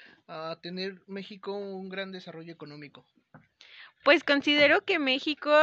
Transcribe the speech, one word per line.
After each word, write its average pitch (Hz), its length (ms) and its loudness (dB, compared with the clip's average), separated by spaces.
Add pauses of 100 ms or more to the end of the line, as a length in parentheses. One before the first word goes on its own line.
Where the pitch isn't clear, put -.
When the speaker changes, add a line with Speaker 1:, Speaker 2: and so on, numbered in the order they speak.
(280)
Speaker 1:
a 160 340 -10
tener 185 440 -10
México 196 500 -12
un 196 320 -10
gran 190 240 -10
desarrollo 170 400 -14
económico? 147 520 -18 (1000)
Speaker 2:
Pues 285 220 6
considero 294 580 4
que 381 160 0
México, 285 520 -2 (120)